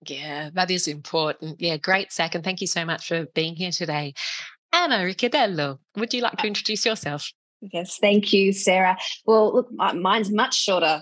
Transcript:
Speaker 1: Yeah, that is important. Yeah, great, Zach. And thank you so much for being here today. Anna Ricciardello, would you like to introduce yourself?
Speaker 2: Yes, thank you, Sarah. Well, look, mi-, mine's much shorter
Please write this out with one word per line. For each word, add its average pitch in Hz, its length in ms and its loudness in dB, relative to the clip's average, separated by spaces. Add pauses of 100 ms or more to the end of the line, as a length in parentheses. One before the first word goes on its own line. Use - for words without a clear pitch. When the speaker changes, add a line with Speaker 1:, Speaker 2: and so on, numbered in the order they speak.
Speaker 1:
Yeah, 147 480 -10
that 180 160 0
is 180 160 0
important. 156 760 -4
Yeah, 170 180 -2
great, 190 340 0
Zach. 165 240 -2
And 170 80 -6
thank 185 160 -4
you 185 80 -4
so 170 160 -2
much 165 240 -4
for 165 260 -2
being 165 220 -2
here 180 160 -4
today. 147 420 -4 (580)
Anna 330 260 4
Ricciardello, 185 800 0 (180)
would 226 180 -4
you 247 60 -2
like 233 160 -2
to 214 100 -2
introduce 208 400 -2
yourself? 151 460 -2 (400)
Speaker 2:
Yes, 180 280 -8
thank 208 320 6
you, 196 200 6
Sarah. 185 460 4 (260)
Well, 220 300 6
look, 247 160 2
mi-, 190 300 -2
mine's 196 320 2
much 226 240 0
shorter 165 460 2